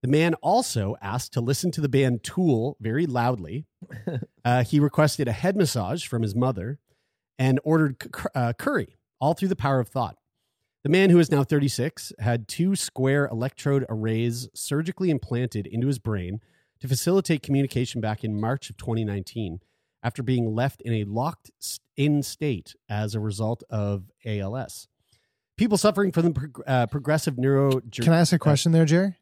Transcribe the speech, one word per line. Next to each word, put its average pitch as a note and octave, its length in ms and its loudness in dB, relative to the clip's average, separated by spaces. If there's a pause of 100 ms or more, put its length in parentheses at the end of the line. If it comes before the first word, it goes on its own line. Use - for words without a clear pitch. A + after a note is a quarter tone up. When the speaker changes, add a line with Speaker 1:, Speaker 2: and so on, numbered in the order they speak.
Speaker 1:
the C3 40 0
man D3+ 280 4
also C#3+ 640 0
asked G2+ 320 -6
to B2 80 -2
listen C#3 300 -2
to - 100 -4
the C#3+ 80 0
band B2+ 340 2
Tool C#3+ 560 0
very A2+ 260 -2
loudly. B2 600 -2 (400)
Speaker 2:
<laughs> - 0 - (400)
Speaker 1:
Uh, B2 180 4
he D3 160 2
requested D3 480 2
a A#2+ 40 -2
head E3 260 -2
massage B2+ 480 0
from A#2 160 -4
his G#2 140 -2
mother A#2+ 420 -2 (640)
and C3 240 4
ordered D#3 400 2
c-, - 80 -16
cur-, - 240 -8
uh, A#2+ 180 0
curry, B3 420 -4 (240)
all C#3+ 140 0
through F#3+ 140 -2
the F#3 80 0
power C3+ 240 0
of A#2 100 -2
thought. A2+ 280 -6 (680)
The C#3+ 60 -2
man, F#3 200 6
who F3 80 8
is E3 140 6
now C#3+ 120 4
thirty-six, C#3+ 760 -2
had A#2 280 0
two F#3+ 280 0
square C#3 500 0
electrode C3 640 -2
arrays A2+ 640 -2
surgically E3 560 -4
implanted A#2+ 560 -2
into A#2 220 -2
his C#3 100 0
brain G#2 440 -4 (380)
to - 80 -10
facilitate E3+ 540 0
communication C3+ 600 -2
back G#2+ 220 -4
in G#2+ 160 -2
March A#2 300 -4
of - 80 -16
twenty A2+ 260 -4
nineteen, G2+ 580 -6 (420)
after A#2+ 180 -6
being A#2+ 320 0
left B2 300 -2
in A#2+ 100 -2
a G#2+ 120 0
locked A#2+ 440 -6 (100)
s-, - 200 -12 (180)
in D3 240 2
state C3 540 -6 (120)
as G#2+ 280 -4
a A2 40 -2
result G#2+ 520 -4
of G2+ 400 -4 (140)
A G#2+ 140 -4
L G2 160 -6
S. - 320 -12 (680)
People G#3 220 2
suffering G3+ 320 2
from E3 140 2
the E3+ 60 4
prog-, C#3 360 -6
uh, B2+ 180 4
progressive D3 540 -2
neuro- C3+ 420 4
Speaker 3:
Can A#2+ 320 2
I E3 60 6
ask E3+ 120 4
a F3 60 4
question D#3 360 2
there, E3 120 6
Jerry? F3+ 360 2